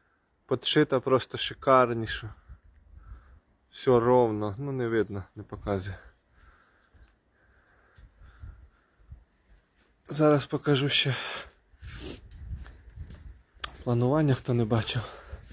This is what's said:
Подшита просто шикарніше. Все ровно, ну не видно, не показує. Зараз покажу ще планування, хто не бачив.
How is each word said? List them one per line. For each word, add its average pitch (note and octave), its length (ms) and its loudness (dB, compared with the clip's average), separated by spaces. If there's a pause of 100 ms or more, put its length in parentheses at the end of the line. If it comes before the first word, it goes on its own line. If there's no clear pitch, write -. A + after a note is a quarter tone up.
(460)
Подшита C#3 540 0
просто B2+ 380 0
шикарніше. A#2+ 960 0 (1400)
Все B2 280 4
ровно, A2+ 580 2
ну C#3+ 140 -8
не B2+ 160 -4
видно, G2+ 360 -2 (120)
не G#2+ 80 -14
показує. G2 560 -6 (4000)
Зараз D3+ 380 4
покажу C#3+ 440 0
ще C3 260 0 (2750)
планування, C3 500 2
хто B2 200 -2
не A#2+ 120 2
бачив. A2+ 360 0 (520)